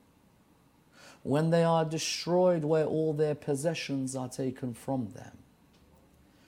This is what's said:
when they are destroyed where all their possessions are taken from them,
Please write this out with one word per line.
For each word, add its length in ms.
when 260
they 140
are 200
destroyed 800
where 220
all 280
their 200
possessions 840
are 140
taken 460
from 380
them, 260